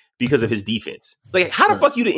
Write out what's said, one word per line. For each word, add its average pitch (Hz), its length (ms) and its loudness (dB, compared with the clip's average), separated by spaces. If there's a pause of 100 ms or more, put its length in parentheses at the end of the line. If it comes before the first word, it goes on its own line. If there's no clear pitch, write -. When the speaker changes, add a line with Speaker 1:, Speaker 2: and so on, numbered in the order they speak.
(160)
Speaker 1:
because 131 280 0
of 113 60 0
his 107 120 -4
defense. - 540 -10 (160)
Like, 180 180 2
how - 160 2
the 427 80 4
Speaker 2:
Right. - 60 -4
Speaker 1:
fuck 285 160 2
you 240 80 0
the 196 140 0